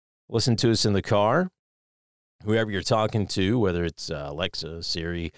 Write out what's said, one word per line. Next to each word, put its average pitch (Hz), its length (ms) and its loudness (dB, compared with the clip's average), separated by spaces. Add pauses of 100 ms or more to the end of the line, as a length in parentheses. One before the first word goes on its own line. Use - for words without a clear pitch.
(300)
listen 113 260 0
to 117 160 4
us 110 140 2
in 107 80 2
the 95 80 2
car, 113 500 2 (920)
whoever 110 260 2
you're 95 100 -2
talking 107 460 2
to, 104 320 0
whether 87 260 0
it's, - 240 -8
uh, 73 200 -8
Alexa, 80 540 -8
Siri, 85 540 -4